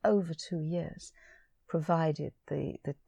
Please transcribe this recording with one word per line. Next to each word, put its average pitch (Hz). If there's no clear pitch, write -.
over 196
two 165
years, 165
provided 160
the, 147
the 143